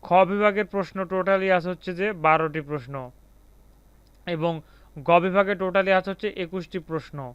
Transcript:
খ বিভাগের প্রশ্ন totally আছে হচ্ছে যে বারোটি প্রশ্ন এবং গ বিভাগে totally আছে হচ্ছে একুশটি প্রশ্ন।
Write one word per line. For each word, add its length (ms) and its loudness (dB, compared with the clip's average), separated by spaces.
খ 20 -14
বিভাগের 420 0
প্রশ্ন 240 -4
totally 340 2
আছে 160 -2
হচ্ছে 260 -10
যে 80 0
বারোটি 440 2
প্রশ্ন 240 -6
এবং 180 -2
গ 20 -4
বিভাগে 360 2
totally 380 2
আছে 140 -6
হচ্ছে 140 -6
একুশটি 360 -8
প্রশ্ন। 280 -6